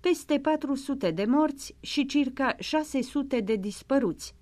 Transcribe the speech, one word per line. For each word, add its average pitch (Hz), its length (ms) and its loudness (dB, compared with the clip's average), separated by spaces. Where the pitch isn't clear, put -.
peste 320 380 2
patru 302 360 0
sute 269 360 -2
de 175 140 -2
morți 294 560 0
și - 260 -2
circa 269 520 0
șase 302 440 -2
sute 269 380 -2
de 214 140 0
dispăruți. 208 880 -2